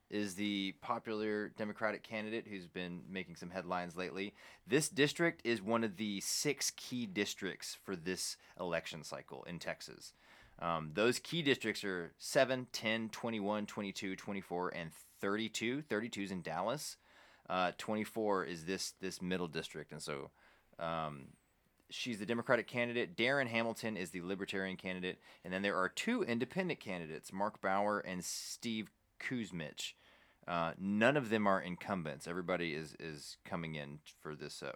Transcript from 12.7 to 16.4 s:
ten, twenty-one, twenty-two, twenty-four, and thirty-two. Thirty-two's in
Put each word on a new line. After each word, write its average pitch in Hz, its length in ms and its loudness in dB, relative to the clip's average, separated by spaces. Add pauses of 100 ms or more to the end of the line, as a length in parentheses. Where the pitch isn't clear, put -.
ten, 113 360 2
twenty-one, 107 580 0
twenty-two, 98 480 -4
twenty-four, 92 540 -2
and 82 220 -4 (300)
thirty-two. 110 640 0
Thirty-two's 107 480 -2
in 92 120 -4